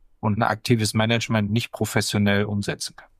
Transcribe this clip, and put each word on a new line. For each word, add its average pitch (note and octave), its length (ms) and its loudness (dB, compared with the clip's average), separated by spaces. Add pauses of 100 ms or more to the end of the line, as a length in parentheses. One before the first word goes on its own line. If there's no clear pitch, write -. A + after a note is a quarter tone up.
(200)
und G#2 180 0
ein A#2 40 0
aktives A2 520 2
Management A2 560 0
nicht A#2 220 -2
professionell G#2 720 0
umsetzen G2+ 500 -6
kann. - 140 -20 (120)